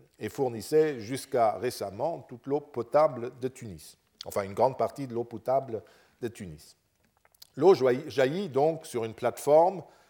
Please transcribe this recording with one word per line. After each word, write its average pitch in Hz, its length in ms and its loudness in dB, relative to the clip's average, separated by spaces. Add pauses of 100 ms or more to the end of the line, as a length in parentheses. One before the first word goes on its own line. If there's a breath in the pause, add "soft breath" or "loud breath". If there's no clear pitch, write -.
(200)
et 110 80 -8
fournissait 135 720 0
jusqu'à 117 540 0
récemment 120 720 -6
toute 120 180 -18
l'eau 139 140 -2
potable 135 800 0
de 127 80 -6
Tunis. 104 500 -12 (280)
Enfin, - 160 -4
une 98 120 -8
grande 127 240 2
partie 123 300 -2
de 120 60 -12
l'eau 117 100 -4
potable 120 580 -4 (400 soft breath)
de 123 60 -6
Tunis. 90 480 -14 (840)
L'eau 170 160 8
jaillit 131 760 0
donc 151 380 0
sur 113 180 -6
une 110 100 -8
plateforme 156 680 2 (260 soft breath)